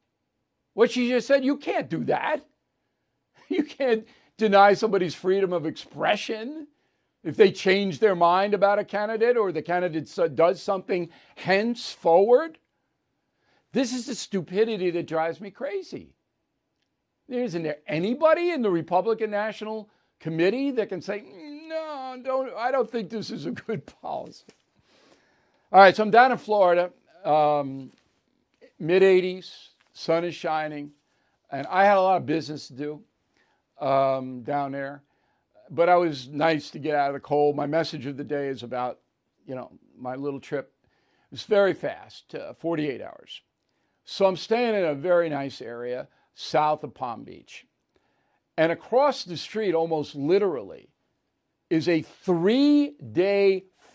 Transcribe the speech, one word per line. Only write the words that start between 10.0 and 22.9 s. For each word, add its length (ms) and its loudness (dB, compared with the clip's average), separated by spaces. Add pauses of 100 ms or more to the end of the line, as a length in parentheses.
so-, 200 -2
does 340 2
something 480 -4 (260)
henceforward. 1200 2 (1160)
This 200 0
is 120 -8
the 100 -8
stupidity 760 -2
that 160 -4
drives 340 -4
me 100 -14
crazy. 640 -10 (1120)
Isn't 360 -4
there 220 -6
anybody 680 0
in 100 -4
the 80 0
Republican 600 -2
National 600 -8 (300)
Committee 520 0
that 180 -2
can 120 -8
say, 240 -8 (420)
"No, 560 -10
don't, 320 -4
I 160 -2
don't 180 0
think 200 -6